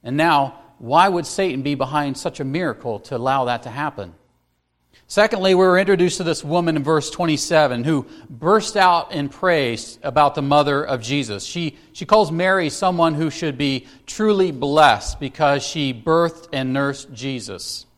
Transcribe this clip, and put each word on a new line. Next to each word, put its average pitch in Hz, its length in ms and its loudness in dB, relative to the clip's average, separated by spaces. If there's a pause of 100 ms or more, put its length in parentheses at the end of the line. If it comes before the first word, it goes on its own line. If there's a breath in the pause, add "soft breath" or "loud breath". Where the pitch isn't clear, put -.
And 135 140 -6
now, 147 440 2 (180)
why 160 300 4
would 175 160 -2
Satan 151 380 -4
be 143 100 -2
behind 139 420 -2
such - 240 -8
a 147 40 -6
miracle 131 560 -4
to - 180 -10
allow 131 280 0
that 120 180 -4
to 120 80 -12
happen?" 110 420 -8 (960 soft breath)
Secondly, 202 460 2
we 185 100 6
were 185 140 4
introduced 185 380 2
to 185 60 -6
this 160 200 -2
woman 165 320 0
in 147 80 -2
verse 151 260 0
twenty-seven 151 760 0
who 151 200 0 (240 loud breath)
burst 196 460 0
out 180 360 4
in 143 180 -4
praise 139 760 -2
about 143 320 2
the 151 80 -2
mother 143 400 2
of 127 180 -4
Jesus. 113 440 -4
She, 170 320 -8 (160 loud breath)
she 180 120 -12
calls 208 240 4
Mary 180 400 0
someone 170 460 0
who 156 140 -2
should 143 280 -6
be 135 300 -2 (180 loud breath)
truly 202 460 2
blessed 139 680 4
because 139 440 0
she 139 300 -4
birthed 165 580 -2
and 131 220 -4
nursed 139 400 -4
Jesus. 113 720 -10 (120)